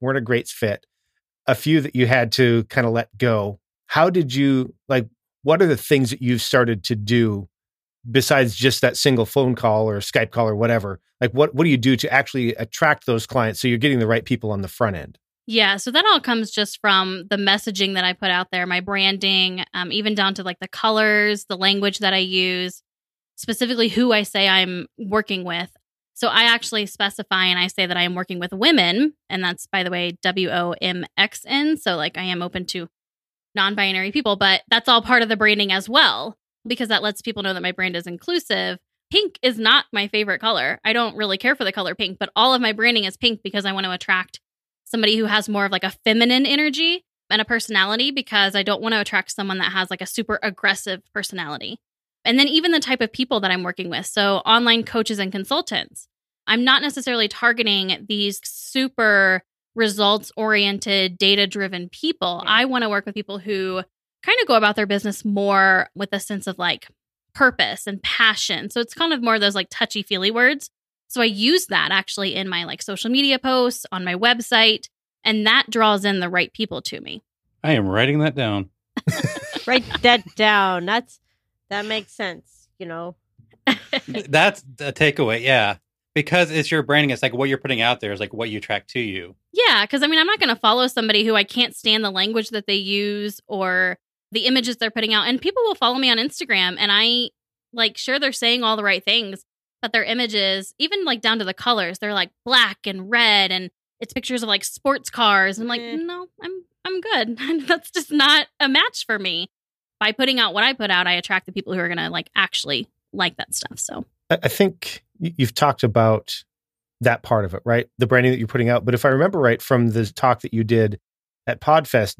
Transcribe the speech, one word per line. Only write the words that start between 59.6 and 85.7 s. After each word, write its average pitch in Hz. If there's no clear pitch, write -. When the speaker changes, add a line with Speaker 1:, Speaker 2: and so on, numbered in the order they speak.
Speaker 2:
results-oriented, 202
data-driven 190
people. 185
Speaker 3:
Yeah. -
Speaker 2:
I 233
wanna 247
work 202
with 202
people 202
who 190
kinda 480
go 240
about 214
their 208
business 202
more 196
with 196
a 196
sense 196
of, 185
like, 175
purpose -
and 196
passion. 208
So 240
it's 233
kind 330
of 254
more 226
of 214
those, 202
like, 185
touchy-feely 202
words. 247
So 254
I 226
use 226
that 160
actually 196
in 190
my, 170
like, -
social 208
media 269
posts, 254
on 185
my 180
website, 226
and 214
that 247
draws 214
in 196
the 175
right 180
people 180
to -
me. 80
Speaker 4:
I 151
am 104
writing 127
that 151
down. 104
Speaker 3:
<laughs> -
Write 247
that 240
down. 196
That's, 233
that 202
makes 214
sense, -
you 185
know. 170
<laughs> -
Speaker 4:
That's 196
the 143
takeaway, 139
yeah. 117